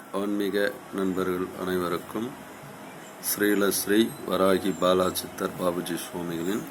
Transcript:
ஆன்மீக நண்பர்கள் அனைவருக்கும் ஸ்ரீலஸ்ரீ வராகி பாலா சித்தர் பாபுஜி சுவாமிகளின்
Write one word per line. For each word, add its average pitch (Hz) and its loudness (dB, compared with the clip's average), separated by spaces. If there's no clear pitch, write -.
ஆன்மீக 101 0
நண்பர்கள் 92 0
அனைவருக்கும் 92 -2
ஸ்ரீலஸ்ரீ 101 4
வராகி 95 4
பாலா 92 4
சித்தர் 92 -6
பாபுஜி 87 0
சுவாமிகளின் 87 -4